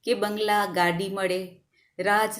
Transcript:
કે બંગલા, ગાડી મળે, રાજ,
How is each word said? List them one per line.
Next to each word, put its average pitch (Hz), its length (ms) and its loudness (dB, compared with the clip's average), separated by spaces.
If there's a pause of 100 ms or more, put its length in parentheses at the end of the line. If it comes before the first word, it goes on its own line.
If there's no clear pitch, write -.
કે 226 80 0
બંગલા, 208 520 0
ગાડી 175 440 0
મળે, 185 300 -2 (600)
રાજ, 208 400 2